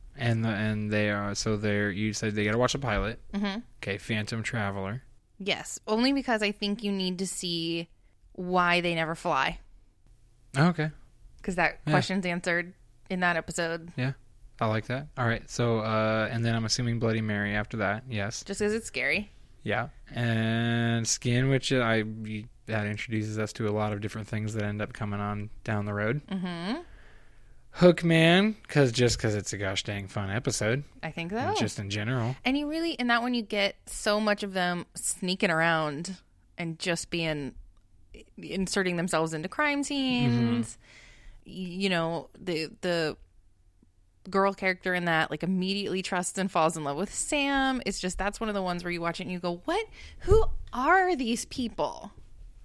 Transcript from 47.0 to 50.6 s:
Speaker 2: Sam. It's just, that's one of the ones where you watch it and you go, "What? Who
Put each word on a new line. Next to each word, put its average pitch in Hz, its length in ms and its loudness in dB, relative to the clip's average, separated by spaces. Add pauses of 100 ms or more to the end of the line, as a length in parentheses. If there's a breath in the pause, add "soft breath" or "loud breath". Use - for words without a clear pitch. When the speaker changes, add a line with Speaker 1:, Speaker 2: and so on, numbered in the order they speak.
Speaker 2:
Sam. 277 720 0
It's - 160 -4
just, 180 160 -4
that's 202 240 -4
one 226 80 -2
of 208 60 -4
the 196 80 -2
ones 175 220 -2
where 175 60 -4
you 170 120 -2
watch - 180 -2
it 180 40 -6
and 180 80 -6
you 180 60 -4
go, 175 280 -4
"What? 415 200 0 (340 loud breath)
Who 427 260 8 (260)